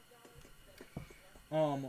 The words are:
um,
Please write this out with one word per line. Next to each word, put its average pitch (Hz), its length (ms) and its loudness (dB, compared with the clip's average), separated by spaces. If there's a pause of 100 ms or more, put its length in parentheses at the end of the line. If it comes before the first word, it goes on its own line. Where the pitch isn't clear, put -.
(1500)
um, 147 360 4